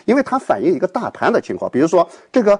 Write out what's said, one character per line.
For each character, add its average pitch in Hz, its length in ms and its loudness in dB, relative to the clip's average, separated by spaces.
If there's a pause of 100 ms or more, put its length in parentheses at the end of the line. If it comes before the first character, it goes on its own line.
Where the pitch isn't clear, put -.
因 233 100 2
为 277 80 2
它 262 140 -4
反 123 260 -2
映 170 100 2
一 135 60 -4
个 185 80 -2
大 196 240 -6
盘 165 200 -2
的 120 80 0
情 98 160 -8
况。 95 160 -6
比 120 80 -2
如 156 80 2
说 170 200 2 (240)
这 247 120 2
个 202 160 4